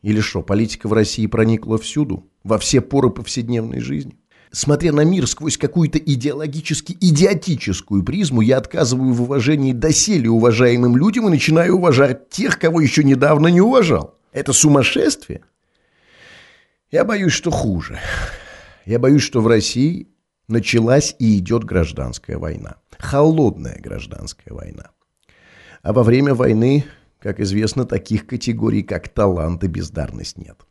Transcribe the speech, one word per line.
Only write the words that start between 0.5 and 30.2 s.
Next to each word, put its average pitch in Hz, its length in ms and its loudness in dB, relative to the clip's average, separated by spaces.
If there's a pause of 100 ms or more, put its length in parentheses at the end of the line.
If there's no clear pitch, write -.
в 104 40 0
России 107 340 0
проникла 110 520 0
всюду, 110 520 -6 (140)
во 104 140 -2
все 127 240 0
поры 131 260 0
повседневной 117 720 -6
жизни? - 380 -8 (340)
Смотря 147 400 0
на 147 120 4
мир 170 220 2
сквозь 151 300 -6
какую-то 156 400 0
идеологически 147 1040 -6
идиотическую 147 1040 0
призму, 135 380 0
я 127 160 4
отказываю 127 560 0
в 120 80 0
уважении 135 500 0
доселе 147 560 0
уважаемым 120 720 4
людям 214 300 2
и - 20 4
начинаю 170 460 2
уважать 139 520 2
тех, 220 300 -4
кого 165 240 2
еще 143 200 2
недавно 143 460 4
не 175 140 6
уважал. 196 560 2 (140)
Это 139 200 -6
сумасшествие? - 880 2 (1500)
Я 160 140 0
боюсь, 202 280 0
что - 180 -4
хуже. 98 480 -4 (840)
Я 113 140 -2
боюсь, 139 240 4
что - 180 -2
в 110 60 2
России 120 600 0 (380)
началась 120 720 0
и 107 200 2
идет 110 260 -2
гражданская 76 720 -4
война. 80 400 -10 (220)
Холодная 139 840 0
гражданская - 720 -14
война. - 380 -16 (920)
А - 100 -4
во 123 100 2
время 127 320 4
войны, 123 500 2 (360)
как 98 180 -10
известно, 107 460 -2
таких 107 420 -4
категорий, 110 560 -4
как 90 280 -8
талант 87 520 -2
и 98 60 -2
бездарность, 78 680 -10